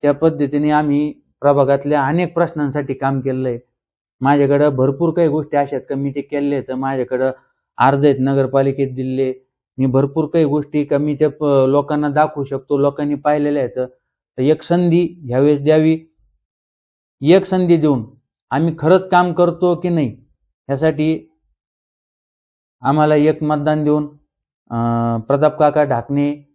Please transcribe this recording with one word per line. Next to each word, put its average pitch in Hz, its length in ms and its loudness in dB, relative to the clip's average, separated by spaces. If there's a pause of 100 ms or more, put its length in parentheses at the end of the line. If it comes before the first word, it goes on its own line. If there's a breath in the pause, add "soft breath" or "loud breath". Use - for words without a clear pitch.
त्या 147 100 2
पद्धतीने 147 580 0
आम्ही 151 440 0 (260)
प्रभागातल्या 139 640 2
अनेक 170 300 -2
प्रश्नांसाठी 147 600 -4
काम 135 260 -4
केलेलं 131 280 -4
आहे. 120 100 -6 (600)
माझ्याकडं 143 480 2
भरपूर 139 420 0
काही 165 180 0
गोष्टी 151 280 -2
अशा 143 200 -2
आहेत 127 120 -8
का 143 60 -4
मी 139 160 -4
ते 139 100 -6
केलेले 143 340 -4
आहेत. 131 180 -6
माझ्याकडं 131 580 -4 (460 soft breath)
अर्ज 139 280 2
आहेत 139 160 4
नगरपालिकेत 135 720 0
दिले. 131 520 -4 (320)
मी 131 80 0
भरपूर 139 400 0
काही 160 180 2
गोष्टी 147 400 -2
का 143 140 -2
मी 147 160 -2
त्या 151 160 0
प-, 143 380 0
लोकांना 147 400 0
दाखवू 147 360 0
शकतो, 139 340 -4
लोकांनी 143 360 0
पाहिलेल्या 147 480 -2
आहेत. 127 260 -4 (500)
तर 131 40 -2
एक 147 200 0
संधी 175 640 0
ह्यावेळेस 139 340 2
द्यावी. 156 380 2 (1200)
एक 180 220 4
संधी 180 320 2
देऊन 143 280 0 (460)
आम्ही 156 280 0
खरंच 180 300 2
काम 180 240 2
करतो 175 420 2
की 175 140 -4
नाही 147 280 -2 (540)
यासाठी 156 560 -2 (1500)
आम्हाला 151 340 2
एक 151 280 2
मतदान 151 420 -2
देऊन, 151 200 2 (680)
अं, 117 500 -2
प्रताप 143 380 0
काका 151 260 2
ढाकणे 143 480 -2 (220)